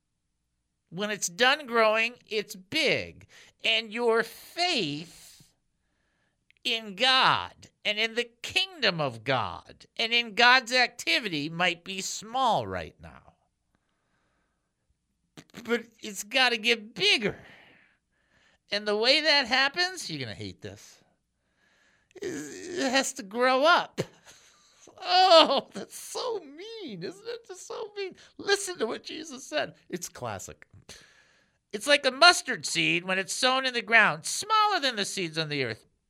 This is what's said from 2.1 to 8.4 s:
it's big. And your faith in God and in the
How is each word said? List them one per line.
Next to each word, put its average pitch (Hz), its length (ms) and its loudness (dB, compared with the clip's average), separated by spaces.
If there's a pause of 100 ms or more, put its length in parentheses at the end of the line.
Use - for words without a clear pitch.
it's 208 300 -6
big. 139 680 -2 (360)
And 220 300 0
your 226 300 2
faith 220 1200 -6 (1200)
in 226 320 -6
God 202 560 4 (320)
and 208 140 -2
in 226 160 -2
the 233 140 -2 (140)